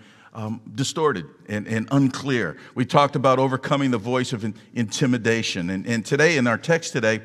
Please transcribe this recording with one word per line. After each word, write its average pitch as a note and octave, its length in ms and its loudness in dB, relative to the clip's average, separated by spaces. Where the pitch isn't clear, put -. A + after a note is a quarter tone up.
um, A2 280 -8
distorted C3 540 -2
and, G#2 200 -6
and A2 240 -2
unclear. C3 640 0
We A#2+ 140 -2
talked C#3+ 280 2
about C3 220 4
overcoming C3+ 540 0
the A#2 80 0
voice B2 340 -2
of G#2+ 120 -6
in-, G#2 100 -6
intimidation. A2+ 960 0
And, F#2+ 160 -4
and A#2 180 -2
today, D3+ 340 4
in B2 100 4
our A2+ 100 2
text E3 340 -2
today, A2 320 0